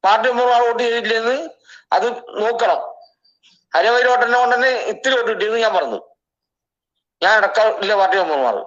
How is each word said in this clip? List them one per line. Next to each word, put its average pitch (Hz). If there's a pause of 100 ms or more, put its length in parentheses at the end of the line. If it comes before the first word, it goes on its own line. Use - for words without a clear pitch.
പാർട്ടി 220
മെമ്പർമാർ 247
വോട്ട് 233
ചെയ്തിട്ടില്ലെന്ന് 233 (580)
അത് 226 (340)
നോക്കണം. 226 (920)
ഹരിവൈര് 240
വോട്ടെന്നെ 247
കൊണ്ട് 247
തന്നെ 254 (200)
ഇത്തിരി 262
വോട്ട് 233
കിട്ടിയെന്ന് 214
ഞാൻ 214
പറഞ്ഞു. 226 (1200)
ഞാൻ 196
ഇടക്കാറില്ല 208
പാർട്ടി 190
മെമ്പർമാർ. 135